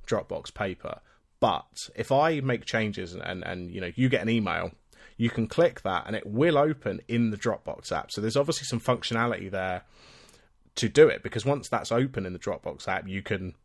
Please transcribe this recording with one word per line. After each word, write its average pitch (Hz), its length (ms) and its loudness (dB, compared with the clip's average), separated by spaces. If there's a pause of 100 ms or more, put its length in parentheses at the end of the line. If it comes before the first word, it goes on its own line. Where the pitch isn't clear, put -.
Dropbox - 460 -4
Paper. - 460 -6 (400)
But - 560 0
if - 160 -4
I 151 300 4
make 123 240 -2
changes 101 480 -2
and, 90 100 -10
and, 92 200 -6
and, 90 280 -8
you 92 80 -8
know, 90 160 -6
you 127 140 4
get 123 120 2
an 107 80 0
email, 87 420 0 (460)
you 117 120 2
can 113 180 -2
click - 340 2
that 95 260 -2
and 107 80 -4
it 104 100 -6
will 131 320 4
open 143 500 0
in 117 240 2
the 104 60 -6
Dropbox - 540 -4
app. 85 200 -4
So 104 100 -4
there's 113 160 0
obviously 143 280 0
some 117 140 -4
functionality 113 720 0
there 92 320 -2 (920)
to 120 140 0
do 147 200 10
it, - 120 -2
because - 240 -6
once 139 240 0
that's - 220 -2
open 120 340 0
in 90 80 -6
the 90 60 -10
Dropbox - 480 -6
app, 92 200 -2
you 95 140 -4
can, 92 320 -4 (120)